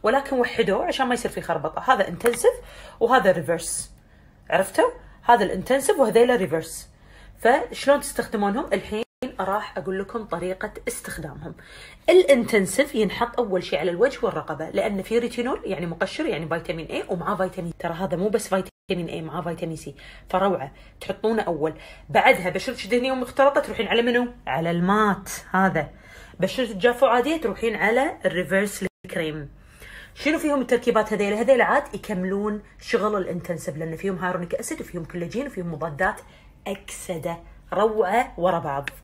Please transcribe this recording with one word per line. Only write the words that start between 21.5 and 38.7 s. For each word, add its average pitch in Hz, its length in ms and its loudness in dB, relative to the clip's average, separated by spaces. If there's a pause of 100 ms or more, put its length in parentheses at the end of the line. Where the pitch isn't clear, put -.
بعدها 190 400 4
بشرتك 190 380 -6
دهنية 247 240 0
ومختلطة، 269 500 2
تروحين 214 260 -4
على 214 140 2
منو؟ 247 260 2 (200)
على 160 240 -2
المات، 190 580 2 (220)
هذا. 180 380 2 (500)
بشرتك 214 360 -2
جافة 240 320 4
وعادية، 247 300 4
تروحين 220 380 -2
على 233 500 2
الريفرس 190 600 0 (200)
الكريم. 156 440 -6 (680)
شنو 311 240 0
فيهم 285 220 0
التركيبات 226 520 2
هذيلا؟ 202 280 0
هذيلا 240 220 6
عاد 190 200 4 (120)
يكملون 202 680 -4 (180)
شغل 208 420 0
الانتنسيف، 170 560 -6
لأن 160 180 -6
فيهم 190 200 -4
هايرونيك 175 400 -4
أسيد، 233 260 -6
وفيهم 170 240 -10
كولاجين، 180 420 -6
وفيهم 175 240 -8
مضادات 170 500 -2 (460)
أكسدة، 170 720 -8 (360)
روعة 214 640 2
ورا 175 220 2
بعض. 143 300 -4 (140)